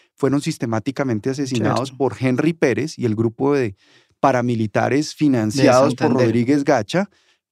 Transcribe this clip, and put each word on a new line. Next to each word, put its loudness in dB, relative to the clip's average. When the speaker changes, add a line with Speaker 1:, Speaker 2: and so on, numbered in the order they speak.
Speaker 1:
fueron 0
sistemáticamente -4
asesinados -4
Speaker 2:
Cierto. -20
Speaker 1:
por -2
Henry 0
Pérez -2
y -6
el 0
grupo -2
de -2
paramilitares 0
financiados 4
Speaker 2:
De -6
Speaker 1:
por -2
Speaker 2:
Santander. 2
Speaker 1:
Rodríguez 0
Gacha, 0